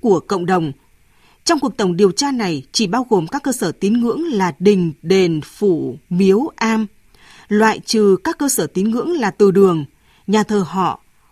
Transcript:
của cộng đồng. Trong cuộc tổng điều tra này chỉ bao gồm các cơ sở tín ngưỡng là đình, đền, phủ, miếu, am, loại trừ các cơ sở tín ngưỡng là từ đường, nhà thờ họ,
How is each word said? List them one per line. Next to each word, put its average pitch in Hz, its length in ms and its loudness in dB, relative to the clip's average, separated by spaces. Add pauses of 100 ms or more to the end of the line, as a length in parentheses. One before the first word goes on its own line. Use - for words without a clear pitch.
của 196 180 2
cộng 180 260 -6
đồng. 165 260 -2 (720)
Trong 330 160 0
cuộc - 180 -4
tổng 180 200 0
điều 196 140 4
tra 277 200 -2
này 180 400 -4
chỉ 220 160 -2
bao 240 220 -2
gồm 175 180 0
các - 160 -8
cơ 269 80 -2
sở 208 200 -4
tín 196 220 -2
ngưỡng 240 300 -2
là 196 360 -2
đình, 180 420 2
đền, 170 400 0
phủ, 143 560 -4 (120)
miếu, 196 460 2
am, 220 320 -2 (600)
loại 208 320 2
trừ 202 440 2
các - 140 -4
cơ 285 120 -2
sở 175 180 -2
tín 202 240 -2
ngưỡng 254 200 -4
là 247 200 -2
từ 202 200 4
đường, 175 340 2 (420)
nhà 208 160 2
thờ 208 240 -2
họ, 175 340 -4 (300)